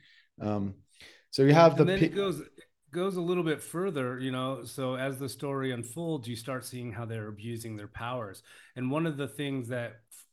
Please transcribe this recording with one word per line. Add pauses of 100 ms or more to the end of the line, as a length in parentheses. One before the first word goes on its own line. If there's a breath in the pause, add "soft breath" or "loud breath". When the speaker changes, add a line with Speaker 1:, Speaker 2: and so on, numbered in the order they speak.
(400 soft breath)
Speaker 1:
Um, (560 loud breath)
so
you
have
the
Speaker 2:
And
then
Speaker 1:
pi-
Speaker 2:
it
goes,
it (420)
goes
a
little
bit
further,
you
know,
so
as
the
story
unfolds,
you
start
seeing
how
they're
abusing
their
powers. (320 loud breath)
And
one
of
the
things
that, (320)